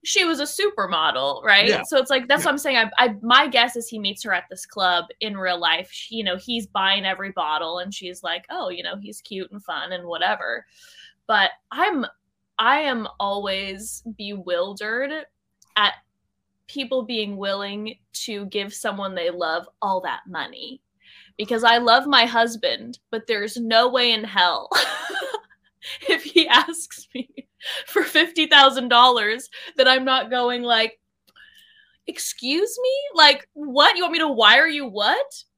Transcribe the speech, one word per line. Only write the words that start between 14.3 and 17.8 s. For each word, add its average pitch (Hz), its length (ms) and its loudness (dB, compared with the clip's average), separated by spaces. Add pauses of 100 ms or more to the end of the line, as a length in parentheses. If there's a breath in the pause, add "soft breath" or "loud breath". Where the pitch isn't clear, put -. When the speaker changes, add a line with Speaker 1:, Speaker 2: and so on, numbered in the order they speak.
Speaker 1:
at 214 180 4 (720)
people 262 380 -4
being 214 340 -6
willing 202 600 -8 (140)